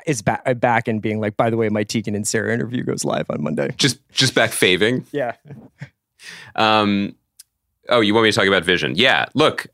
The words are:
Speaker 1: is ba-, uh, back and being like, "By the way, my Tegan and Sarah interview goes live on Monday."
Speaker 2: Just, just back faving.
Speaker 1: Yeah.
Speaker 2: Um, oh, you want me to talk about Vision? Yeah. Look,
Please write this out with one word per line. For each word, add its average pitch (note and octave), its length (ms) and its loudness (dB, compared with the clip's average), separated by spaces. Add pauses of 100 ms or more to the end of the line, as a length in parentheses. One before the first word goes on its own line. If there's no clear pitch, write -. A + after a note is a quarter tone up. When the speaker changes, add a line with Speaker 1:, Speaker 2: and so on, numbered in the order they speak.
Speaker 1:
is B2+ 160 -2
ba-, A2 240 0
uh, B2+ 100 0
back A#2 340 2
and G#2+ 120 -2
being G#2+ 200 -2
like, G#2+ 160 -4
"By A#2 120 2
the A2+ 60 -2
way, A2+ 140 0
my G#2+ 160 0
Tegan G#2+ 300 -4
and G#2 120 -4
Sarah G#2+ 260 -2
interview A#2+ 300 -4
goes - 220 -4
live - 240 -2
on - 120 -6
Monday." C#2+ 360 -4
Speaker 2:
Just, - 220 -2 (120)
just - 240 0
back A2+ 160 4
faving. G#2+ 640 2
Speaker 1:
Yeah. C3 220 -4 (1200)
Speaker 2:
Um, G#2 600 0 (720)
oh, A#2+ 140 2
you G#2 120 2
want A2+ 120 4
me A2 60 4
to - 40 0
talk G2+ 120 2
about F#2+ 160 2
Vision? D#2+ 320 0
Yeah. F#2+ 380 2
Look, - 400 0